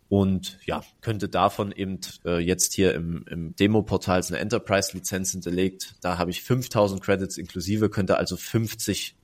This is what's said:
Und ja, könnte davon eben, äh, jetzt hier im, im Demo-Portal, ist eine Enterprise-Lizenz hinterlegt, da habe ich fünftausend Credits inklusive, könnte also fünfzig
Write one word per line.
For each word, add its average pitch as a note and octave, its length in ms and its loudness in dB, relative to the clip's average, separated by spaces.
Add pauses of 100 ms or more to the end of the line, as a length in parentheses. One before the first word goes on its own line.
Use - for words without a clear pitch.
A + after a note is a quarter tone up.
Und G2 560 2
ja, D#2+ 200 -4 (160)
könnte G#2 280 -4
davon G2 440 0
eben, F#2+ 260 -6 (260)
äh, F2 140 0
jetzt F2 360 0
hier F#2 200 4
im, E2 340 -4
im E2 280 -8
Demo-Portal, G2 640 2
ist F2+ 100 -4
eine E2 80 -4
Enterprise-Lizenz G2 920 -2
hinterlegt, F#2 680 -2
da F2 160 -2
habe F2 140 0
ich - 140 -8
fünftausend G#2 580 0
Credits F#2+ 360 0
inklusive, G2 520 0
könnte F#2+ 260 2
also F2+ 200 -2
fünfzig - 880 -2